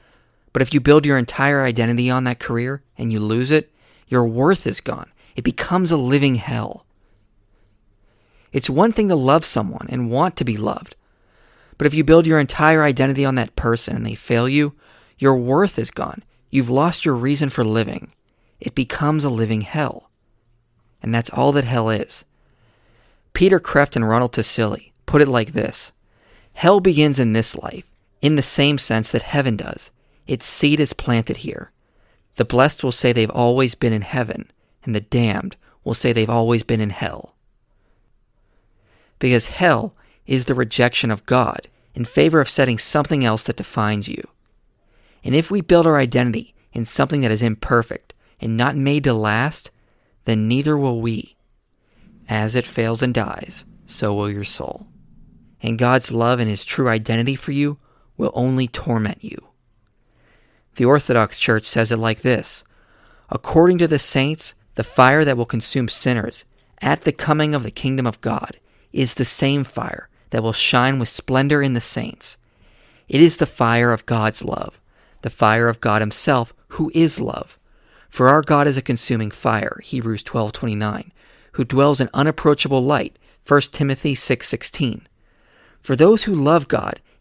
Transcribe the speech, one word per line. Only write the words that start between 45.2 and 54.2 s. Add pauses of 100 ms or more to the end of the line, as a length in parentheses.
And
if
we
build
our
identity (180)
in
something
that
is
imperfect (260)
and
not
made
to
last, (540)
then
neither
will
we. (920)
As
it
fails
and
dies, (220)
so
will